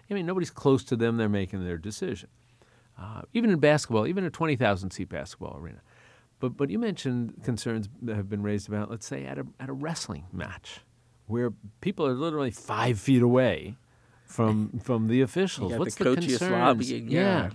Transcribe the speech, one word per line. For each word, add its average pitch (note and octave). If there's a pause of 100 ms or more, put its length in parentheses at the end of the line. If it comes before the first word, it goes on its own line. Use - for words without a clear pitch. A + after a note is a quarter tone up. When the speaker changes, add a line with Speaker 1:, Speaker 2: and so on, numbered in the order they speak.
(100)
Speaker 1:
I G#3
mean, F#3
nobody's F3+
close C3+
to B2+
them. A#2
They're A2
making G2
their F2
decision. G#2+ (680)
Uh, G2 (120)
even A#3
in E3+
basketball, C3
even F#3
a E3
twenty D#3
thousand G2
seat F2+
basketball -
arena. D#2 (580)
But, B2+
but C#3+
you F#3+
mentioned C3+
concerns A2+ (140)
that A#2
have G2+
been G2+
raised G#2
about, G#2
let's A2
say, C3+
at C3+
a, C#3 (120)
at B2+
a -
wrestling C3+
match, - (460)
where A#2+ (300)
people F3+
are C3
literally C#3+
five A2
feet C3
away A#2+ (500)
from, A2
Speaker 2:
<laughs> G#2
Speaker 1:
from A2+
the B2
officials. C3+
Speaker 2:
You A#2
got E3
Speaker 1:
What's G#3+
Speaker 2:
the G3
Speaker 1:
the C3
Speaker 2:
coaches D3+
Speaker 1:
concerns? F3+
Speaker 2:
lobbying, A#2+
yeah, E3